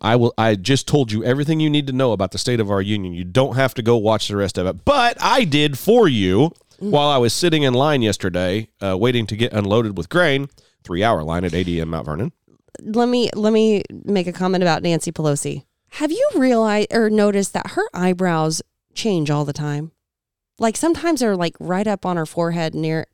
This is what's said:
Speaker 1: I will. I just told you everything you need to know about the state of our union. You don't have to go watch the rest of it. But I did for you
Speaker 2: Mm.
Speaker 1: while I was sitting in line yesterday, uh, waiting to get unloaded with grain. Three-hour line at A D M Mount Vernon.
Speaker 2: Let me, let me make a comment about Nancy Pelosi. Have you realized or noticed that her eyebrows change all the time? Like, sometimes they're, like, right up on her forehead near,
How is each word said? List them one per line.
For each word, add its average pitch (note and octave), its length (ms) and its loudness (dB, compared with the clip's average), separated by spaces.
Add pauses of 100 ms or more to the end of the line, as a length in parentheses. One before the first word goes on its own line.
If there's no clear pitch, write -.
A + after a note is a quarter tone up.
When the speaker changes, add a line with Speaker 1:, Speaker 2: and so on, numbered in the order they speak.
Speaker 1:
I A2 160 2
will. A#2+ 200 2
I A2 180 2
just B2 320 -2
told C3+ 240 2
you A2 120 -2
everything C#3+ 360 0
you D#3 100 2
need D3 180 0
to C3+ 60 -4
know C3 180 0
about F#2+ 200 -2
the G#2 60 -8
state A#2+ 220 0
of G2+ 100 -2
our G2 120 0
union. G2 320 -4
You F2 100 -8
don't A#2+ 320 0
have C3 200 0
to B2+ 60 -6
go A#2 140 2
watch G#2+ 320 0
the G#2 80 -4
rest G2 220 -2
of F2+ 100 -2
it. F2+ 160 -6
But A#3+ 380 2
I B3 240 2
did D3 320 0
for A3+ 300 6
you A2 440 2 (280)
Speaker 2:
Mm. G3+ 120 -6
Speaker 1:
while D3 160 2
I C#3+ 100 2
was A#2+ 160 2
sitting D#3 300 0
in B2+ 100 2
line C#3 300 2
yesterday, F#2+ 640 -2 (120)
uh, F#2+ 160 -2
waiting A#2 300 0
to G#2+ 100 -8
get A#2 160 -2
unloaded G#2 460 0
with E2+ 120 -8
grain. C#3+ 380 0 (360)
Three-hour F#2+ 400 0
line E2 200 -2
at F2+ 120 -2
A F#2 80 0
D E2+ 180 -2
M D#2+ 80 -4
Mount D#2+ 160 -6
Vernon. F2 260 -6 (480)
Speaker 2:
Let A#3+ 300 -2
me, B3 240 0
let G#3+ 180 0
me A3 300 2 (240)
make F#3 220 0
a F3+ 40 -4
comment F#3 320 -2
about E3 200 2
Nancy E3+ 280 0
Pelosi. C#3+ 520 -4 (300)
Have D4+ 180 -2
you B4+ 240 0
realized A3+ 580 2
or A3 160 2
noticed G#3 440 2
that - 180 -6
her F4+ 100 -2 (140)
eyebrows F3 680 0 (320)
change E3 380 0
all D3 120 0
the C#3+ 100 -4
time? D3 380 -6 (680)
Like, A3+ 180 0
sometimes D#4+ 440 0
they're, G#3+ 140 2
like, E3+ 240 -4
right F3+ 280 -2
up G3+ 180 -2
on F3+ 100 -2
her D#3+ 120 -2
forehead E3+ 480 -2
near, D#3+ 380 -4